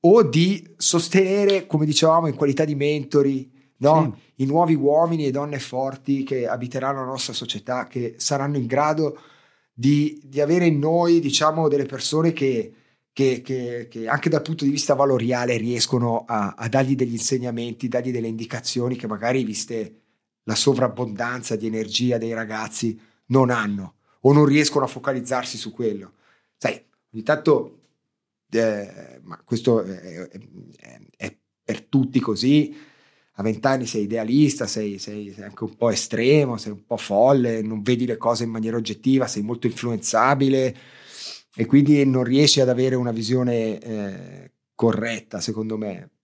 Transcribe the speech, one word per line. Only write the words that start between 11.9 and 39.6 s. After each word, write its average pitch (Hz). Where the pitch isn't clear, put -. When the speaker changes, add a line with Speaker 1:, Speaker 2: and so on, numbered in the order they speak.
Speaker 1:
che, 131
che, 127
che, 123
che 113
anche 147
dal 151
punto 160
di 139
vista 143
valoriale 123
riescono 117
a, 104
a 113
dargli 135
degli 123
insegnamenti, 117
dargli 123
delle 113
indicazioni 120
che 120
magari, 117
viste 110
la -
sovrabbondanza 120
di 107
energia 110
dei 113
ragazzi, 110
non 127
hanno 101
o 135
non 147
riescono 139
a -
focalizzarsi 123
su 110
quello. 101
Sai, -
ogni 110
tanto, 151
eh, 98
ma -
questo 117
è, 92
è, 90
è, 60
è -
per -
tutti 131
così, 123
a 98
vent'anni 117
sei 110
idealista, 117
sei, 104
sei, 104
sei 98
anche 101
un -
po' 117
estremo, 123
sei 107
un 101
po' 117
folle, 117
non 107
vedi 120
le 117
cose 117
in 117
maniera 113
oggettiva, 117
sei 104
molto 117